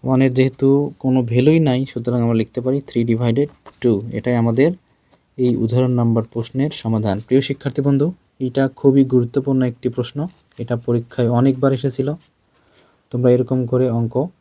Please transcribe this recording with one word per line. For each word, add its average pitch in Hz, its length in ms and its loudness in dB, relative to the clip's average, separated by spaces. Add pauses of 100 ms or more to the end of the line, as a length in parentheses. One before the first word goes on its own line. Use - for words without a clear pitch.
ওয়ানের 131 340 2
যেহেতু 131 300 2 (360)
কোনো 131 140 2 (120)
ভ্যালুই 139 380 4
নাই, 127 120 0 (120)
সুতরাং 120 320 -4
আমরা 117 180 2
লিখতে - 220 -6
পারি 131 140 0 (100)
three 117 220 -2
divided 120 380 0 (340)
two। 117 140 2 (220)
এটাই 123 240 -2
আমাদের 117 280 2 (720)
এই 123 80 2 (120)
উদাহরণ 123 360 0
নাম্বার 117 320 0
প্রশ্নের 135 380 -4 (120)
সমাধান। 110 340 -2 (100)
প্রিয় 135 220 2
শিক্ষার্থী 139 380 -6
বন্ধু, 139 200 2 (400)
এটা 135 180 0 (160)
খুবই 139 220 4 (100)
গুরুত্বপূর্ণ 131 480 0 (120)
একটি 123 240 -6
প্রশ্ন, 123 220 -6 (440)
এটা 120 120 -4 (120)
পরীক্ষায় 120 520 -2
অনেকবার 135 400 2
এসেছিল। 131 300 -4 (1000)
তোমরা 123 240 0
এরকম 127 320 0
করে 127 200 0 (120)
অঙ্ক 117 160 -4 (260)